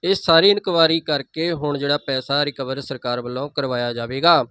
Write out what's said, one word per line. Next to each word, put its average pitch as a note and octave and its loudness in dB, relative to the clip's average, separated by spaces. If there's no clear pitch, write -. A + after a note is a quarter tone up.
ਇਹ F#3 0
ਸਾਰੀ F3 4
ਇਨਕੁਆਇਰੀ E3+ 2
ਕਰਕੇ D#3+ -4
ਹੁਣ D3 -4
ਜਿਹੜਾ C#3+ 0
ਪੈਸਾ C#3 -4
ਰਿਕਵਰ C3+ -6
ਸਰਕਾਰ B2 -6
ਵੱਲੋਂ B2 -6
ਕਰਵਾਇਆ B2 -2
ਜਾਵੇਗਾ। C3 2